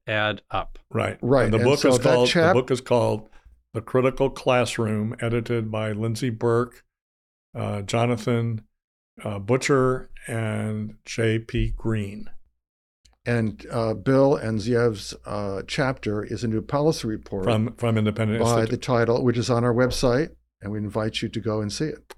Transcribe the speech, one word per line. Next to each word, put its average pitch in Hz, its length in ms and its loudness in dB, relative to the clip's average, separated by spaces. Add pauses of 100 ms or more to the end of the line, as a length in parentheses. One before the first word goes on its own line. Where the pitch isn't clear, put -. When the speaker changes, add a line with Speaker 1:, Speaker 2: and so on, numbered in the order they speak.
Speaker 1:
Add 107 420 0
Up. - 300 -6 (100)
Speaker 2:
Right. 104 320 -2
Speaker 3:
Right. 127 220 4
Speaker 2:
And 110 80 2
the 110 60 4
Speaker 3:
And - 80 4
Speaker 2:
book 147 120 4
Speaker 3:
so - 120 4
Speaker 2:
is 123 100 6
Speaker 3:
that 147 140 4
Speaker 2:
called, 123 140 6
Speaker 3:
chap- 170 280 4
Speaker 2:
the 131 60 4
book - 100 -6
is 123 80 2
called 110 480 0 (460)
The 113 60 -6
Critical 127 480 2
Classroom, 117 920 0
edited 117 500 -2
by 110 220 -4
Lindsay 113 380 -2
Burke, 117 520 0 (720)
uh, 104 280 -4
Jonathan, 117 800 0 (600)
uh, 101 160 -6
Butcher, 127 720 0 (160)
and 107 800 -4
J 113 340 0
P 113 380 -2
Green. 107 520 -4 (960)
Speaker 3:
And, 113 460 -2
uh, 113 240 -2
Bill 135 400 4
and 110 240 -2
Ziev's, 117 560 0 (100)
uh, 101 440 -6
chapter 127 560 -2
is 110 180 -6
a 120 60 -2
new 110 120 0
policy 147 460 0
report 104 380 -6
Speaker 2:
From, 110 320 2
from 113 220 0
Independent 107 420 0
Speaker 3:
by 117 220 4
Speaker 2:
Institute. 113 80 0
Speaker 3:
the 120 140 -4
title, 117 400 2
which 120 140 2
is 120 100 -2
on 117 140 2
our 123 100 2
website, 123 580 2 (300)
and 101 120 -10
we 107 60 -6
invite 107 440 -4
you 113 60 -4
to 113 120 -8
go 107 200 -2
and 104 120 -4
see - 140 -4
it. - 320 -12